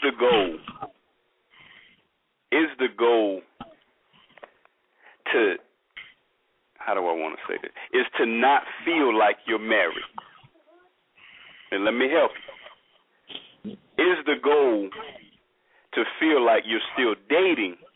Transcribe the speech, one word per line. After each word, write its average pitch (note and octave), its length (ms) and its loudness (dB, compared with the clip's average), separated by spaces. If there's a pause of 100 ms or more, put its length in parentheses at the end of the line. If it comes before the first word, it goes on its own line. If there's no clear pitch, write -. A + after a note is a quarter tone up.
the C#3 140 0
goal, A2 420 2 (1900)
is D#3 260 2
the B2+ 180 0
goal A2 440 2 (1900)
to, G#2+ 220 2 (1200)
how - 160 -4
do G2 60 -2
I F2 120 0
wanna D#2+ 240 -6 (120)
say - 120 -4
this? - 120 -14 (200)
Is B2+ 140 0 (120)
to B2 80 2
not A#2+ 360 2 (220)
feel D3+ 340 2
like G#2 280 2
you're A2 120 -2
married. G#2 460 -2 (1700)
And G2 120 -2
let A2 100 0
me B2+ 140 0
help C#3+ 220 2 (1300)
you. G#3 80 -12 (260)
Is E3 260 0
the D3 180 0
goal C3 460 2 (1080)
to A#2 100 0 (160)
feel D3+ 260 4
like G2+ 180 4
you're A2 140 -2 (160)
still A#2 220 0 (120)
dating, C#3+ 460 0 (220)